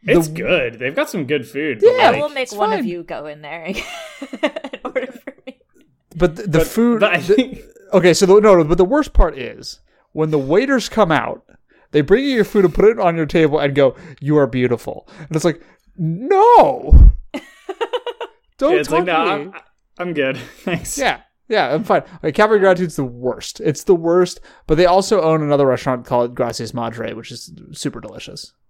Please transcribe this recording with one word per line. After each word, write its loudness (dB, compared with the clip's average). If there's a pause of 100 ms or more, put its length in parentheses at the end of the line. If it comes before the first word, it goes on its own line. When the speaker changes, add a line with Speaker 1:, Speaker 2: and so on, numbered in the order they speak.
Speaker 1:
The 0
Speaker 2:
It's 2
Speaker 1:
w- -8
Speaker 2:
good. -4
They've -6
got -4
some -6
good -4
food, -8
Speaker 1:
Yeah, 6
Speaker 2:
but, -2
Speaker 3:
I 4
Speaker 2:
like, -2
Speaker 3:
will -6
make -8
Speaker 1:
it's -14
Speaker 3:
one -2
Speaker 1:
fine. -4
Speaker 3:
of -6
you -10
go -14
in -16
there -14
<laughs> -12
and -8
order -8
for -20 (120)
me. -20 (580)
Speaker 1:
But 0
the, -12
the 0
Speaker 2:
but, 0
Speaker 1:
food, 0
Speaker 2:
but 2
I -2
Speaker 1:
the, 0
Speaker 2:
think -2 (320)
Speaker 1:
okay, 4
so 2
the, 8
no, 6
no, 4
but 0
the 6
worst -2
part 4
is -14 (320)
when -4
the 0
waiters 0
come 0
out, -4 (460)
they 2
bring 2
you -2
your 0
food 0
and 2
put 0
it 2
on 0
your -4
table 2
and -2
go, 2 (240)
"You 0
are 2
beautiful." -4 (120)
And -14
it's -4
like, -2 (380)
"No." 6 (220)
Speaker 3:
<laughs> -8 (1160)
Speaker 1:
Don't 2
Speaker 2:
Yeah, 2
it's -4
Speaker 1:
talk 0
Speaker 2:
like, -4
Speaker 1:
to -2
Speaker 2:
"No, 0
Speaker 1:
me. 0
Speaker 2:
I'm, -6 (460)
I'm -8
good. -2
<laughs> -18
Thanks." -8
Speaker 1:
Yeah, -4 (280)
yeah, 0
I'm -4
fine. 0 (200)
Like, -6
Cafe 2
Gratitude's 0
the -4
worst. -10
It's -4
the 4
worst, 0 (260)
but 0
they 4
also 2
own 0
another 0
restaurant -4
called -2
Gracias -6
Madre, -8
which -16
is -20 (200)
super -10
delicious. -18 (180)